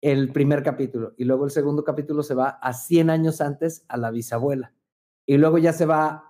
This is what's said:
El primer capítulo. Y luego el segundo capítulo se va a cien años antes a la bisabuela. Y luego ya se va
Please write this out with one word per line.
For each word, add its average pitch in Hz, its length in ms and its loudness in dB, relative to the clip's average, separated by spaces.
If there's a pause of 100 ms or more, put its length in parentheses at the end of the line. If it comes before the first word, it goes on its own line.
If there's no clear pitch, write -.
El 135 300 0
primer 143 320 0
capítulo. 127 520 -4
Y 127 100 -4
luego 131 200 0
el 139 60 -4
segundo 147 320 -2
capítulo 151 400 -4
se 147 100 -4
va 131 160 0
a - 240 -6
cien 165 380 2
años 160 280 0
antes 151 480 -4
a 127 100 -8
la 117 120 -4
bisabuela. 120 640 -4 (540)
Y 139 100 4
luego 160 220 6
ya 160 140 4
se 165 120 0
va 156 440 0